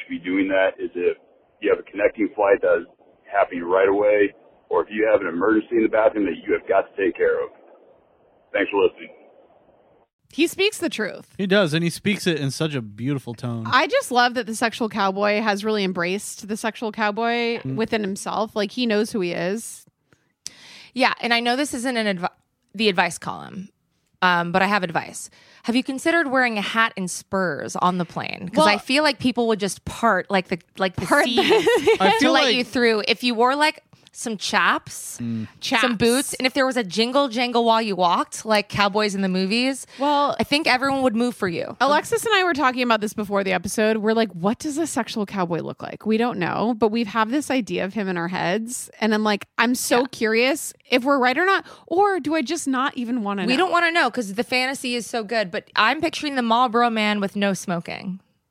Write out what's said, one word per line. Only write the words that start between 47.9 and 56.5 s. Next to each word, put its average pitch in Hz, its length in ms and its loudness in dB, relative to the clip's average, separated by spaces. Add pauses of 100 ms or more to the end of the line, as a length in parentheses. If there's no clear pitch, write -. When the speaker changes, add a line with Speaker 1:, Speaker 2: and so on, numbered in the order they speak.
Speaker 2:
him 208 120 -4
in 185 100 -2
our 170 120 -2
heads. 185 600 -4 (120)
And 214 120 2
I'm 214 120 2
like, 208 240 0 (100)
I'm 233 160 2
so 247 280 2
Speaker 4:
Yeah. 277 100 -2
Speaker 2:
curious 233 600 0 (160)
if 247 140 2
we're 285 160 2
right 247 180 2
or 339 80 0
not, 381 200 2 (240)
or 381 320 2
do 294 160 -2
I 320 60 0
just 294 260 -6
not 262 280 -2
even 240 280 -4
wanna 202 220 -2
Speaker 4:
We 254 80 2
Speaker 2:
know? 320 100 4
Speaker 4:
don't 349 80 0
wanna 339 180 4
know 330 220 2
'cause 196 220 -6
the 233 100 -2
fantasy 254 500 -2
is 240 140 -6
so 233 160 -4
good, 208 260 -2
but 190 140 -6 (100)
I'm 240 260 2
picturing 302 360 -4
the 262 60 2
Marlboro 233 460 4